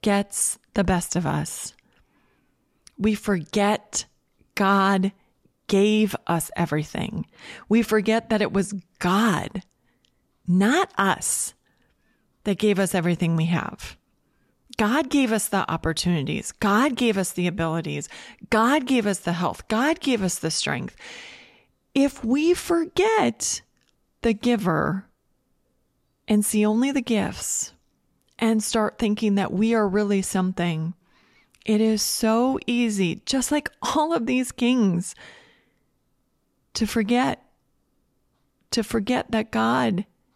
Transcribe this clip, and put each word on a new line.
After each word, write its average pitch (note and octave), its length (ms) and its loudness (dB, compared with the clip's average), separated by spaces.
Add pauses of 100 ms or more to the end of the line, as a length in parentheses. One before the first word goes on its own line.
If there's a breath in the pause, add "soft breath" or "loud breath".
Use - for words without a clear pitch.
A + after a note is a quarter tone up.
gets - 580 -2 (160)
the G3+ 80 2
best F3 340 -2
of F3 100 -2
us, - 480 -6 (1200)
we G#3+ 160 2
forget G3+ 920 -2 (480)
God G3 580 2 (560)
gave G#3 480 4 (100)
us E3+ 300 -2
everything. D#3 680 -4 (420 loud breath)
We A3+ 140 4
forget A3 480 0
that G#3+ 120 2
it - 100 -2
was G3 220 0 (240)
God, F#3 640 0 (840)
not A3 520 2
us, - 560 -2 (880)
that G3 140 0
gave G#3 200 2
us F#3+ 160 0
everything E3+ 420 0
we D#3+ 100 0
have. - 500 -4 (840)
God B3 320 2
gave C4+ 200 2
us A3 180 0
the - 220 -2
opportunities. D#3+ 840 -2
God A3 440 0
gave A3 220 0
us F#3 140 -4
the F3+ 140 -2
abilities. D#3+ 640 -4 (400 loud breath)
God B3 380 2
gave B3 200 2
us G3 120 -2
the F3 160 -4
health. E3+ 340 -4
God B3 320 0
gave A#3+ 220 0
us F3+ 160 -2
the D#3+ 120 -4
strength. C3 460 -6 (1000 loud breath)
If C4+ 300 0
we D4+ 300 2
forget F4 1040 0 (640)
the A3+ 100 2
giver G3 760 0 (1200)
and G#3 160 4
see G#3 220 2
only A3+ 260 2
the C#4+ 120 -2
gifts - 720 -4 (640)
and A3 240 2
start - 360 -2
thinking G#3+ 360 0
that G3 180 0
we A3+ 220 2
are G#3+ 120 2
really G3+ 360 0
something, F3 720 -2 (720 soft breath)
it G#3+ 160 2
is A3 180 2
so A#3 680 0
easy, A3 500 0 (100)
just C4 260 -2
like D4 180 0 (120)
all D#4+ 320 0
of B3 100 0
these B3+ 280 -2
kings, A3 600 2 (1600 loud breath)
to A3 140 -2
forget, A#3+ 580 0 (1300)
to A3+ 120 -2
forget A3+ 500 -2
that A3+ 200 -2
God A3+ 540 0 (300)